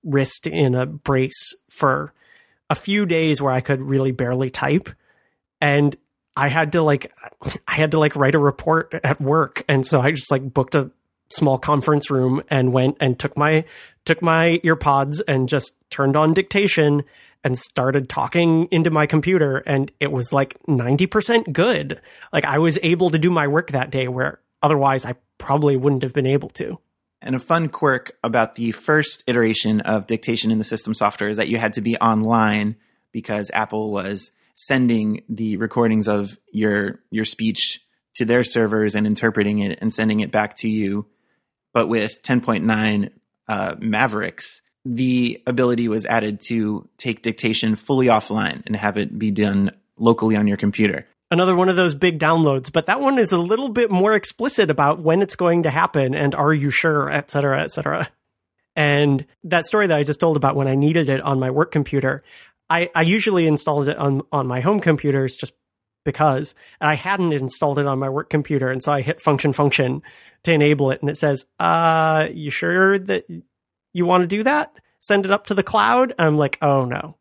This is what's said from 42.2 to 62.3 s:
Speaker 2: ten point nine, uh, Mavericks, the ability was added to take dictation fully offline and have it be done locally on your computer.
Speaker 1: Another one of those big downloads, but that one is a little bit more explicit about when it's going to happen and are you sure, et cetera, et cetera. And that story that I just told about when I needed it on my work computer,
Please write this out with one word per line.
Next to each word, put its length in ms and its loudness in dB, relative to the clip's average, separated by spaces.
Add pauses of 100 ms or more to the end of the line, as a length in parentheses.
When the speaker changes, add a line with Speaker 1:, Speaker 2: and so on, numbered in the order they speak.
Speaker 2:
ten 180 2
point 240 -2
nine, 460 0 (380)
uh, 300 -6
Mavericks, 840 -4 (240)
the 600 -2
ability 440 0
was 160 -2
added 420 -2
to 400 -4 (100)
take 240 -4
dictation 540 -2
fully 320 0
offline 580 0
and 120 -6
have 200 -2
it 220 -6
be 100 -2
done 420 0 (260)
locally 400 2
on 100 2
your 100 0
computer. 480 -2 (260)
Speaker 1:
Another 240 4
one 140 4
of 60 2
those 180 2
big 240 0
downloads, 540 2
but 160 0
that 140 0
one 180 2
is 120 2
a 60 2
little 320 -2
bit 220 0
more 240 2
explicit 560 -2
about 260 2
when 240 2
it's 140 -2
going 260 0
to 80 0
happen 460 0
and 180 0
are 220 2
you 160 -2
sure, 400 0
et 180 -4
cetera, 320 0
et 80 -4
cetera. 400 -4 (680)
And 480 2 (200)
that 220 0
story 200 2
that 140 2
I 40 0
just 160 -4
told 180 2
about 180 2
when 120 0
I 60 0
needed 340 2
it 140 -2
on 180 -2
my 120 -2
work 200 0
computer, 520 -2 (440)